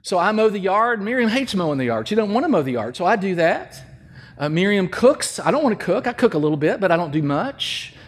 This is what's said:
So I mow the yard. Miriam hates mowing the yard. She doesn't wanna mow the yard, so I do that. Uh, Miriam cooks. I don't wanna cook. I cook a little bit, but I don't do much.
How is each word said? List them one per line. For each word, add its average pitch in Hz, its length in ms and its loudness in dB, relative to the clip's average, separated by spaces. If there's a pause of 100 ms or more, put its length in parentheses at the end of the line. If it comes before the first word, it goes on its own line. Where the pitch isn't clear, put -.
So 190 160 -2
I 185 140 2
mow 220 180 4
the 202 100 -4
yard. 208 420 0
Miriam 233 280 0
hates 254 260 -2
mowing 156 220 0
the 131 80 -2
yard. 113 220 -2
She 208 80 -2
doesn't 214 180 0
wanna 302 160 0
mow 185 120 4
the 131 100 -2
yard, 120 240 -4
so 175 100 -4
I 208 100 4
do 190 200 -2
that. - 460 0 (560)
Uh, 143 120 -4
Miriam 185 380 2
cooks. - 520 0
I 160 120 0
don't 294 120 2
wanna 220 120 2
cook. 220 320 -2
I 240 60 -4
cook 226 200 2
a 165 40 0
little 151 200 0
bit, 151 220 0
but 190 100 0
I 170 60 4
don't 170 160 -2
do 156 100 -2
much. 151 720 -4 (140)